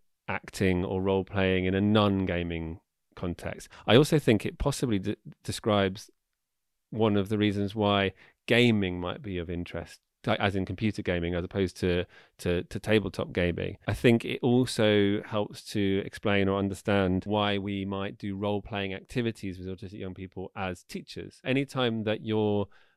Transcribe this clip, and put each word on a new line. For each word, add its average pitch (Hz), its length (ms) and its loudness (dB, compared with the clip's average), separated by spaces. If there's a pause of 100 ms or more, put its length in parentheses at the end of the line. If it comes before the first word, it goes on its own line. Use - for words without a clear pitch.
(260)
acting 92 580 0
or 95 180 -2
role-playing 95 640 2
in 92 80 2
a 98 60 2
non-gaming 92 1000 2 (340)
context. - 540 -8 (180)
I 104 100 6
also 156 220 6
think 113 280 2
it - 100 -8
possibly 127 420 -2
d-, 101 180 -4 (280)
describes 101 680 0 (800)
one 107 260 2
of 98 120 0
the 107 100 0
reasons 101 360 0
why 101 380 2 (340)
gaming 107 540 4
might 90 220 -6
be 98 160 -6
of 85 120 -6
interest, 87 500 -8 (260)
like, 110 140 0
as 101 160 2
in 95 80 -2
computer 101 380 -4
gaming, 87 320 -2
as 87 100 -2
opposed 95 320 -2
to, 90 280 0 (340)
to, 90 260 -2
to - 160 -10
tabletop 107 520 0
gaming. 92 440 -2 (100)
I 101 80 -2
think 117 300 4
it - 180 -4
also 107 800 4
helps - 400 -6 (100)
to 98 320 2
explain 101 440 0
or 98 100 2
understand 98 680 2
why 104 320 0
we 98 260 -4
might 98 340 -6
do 98 180 -6
role-playing 101 580 -4
activities 107 640 -6
with 92 100 -10
autistic 95 320 -12
young 92 140 -8
people 92 420 -12
as 95 280 -6
teachers. - 600 -14
Anytime 127 600 -2
that 107 200 -2
you're, 107 420 2 (300)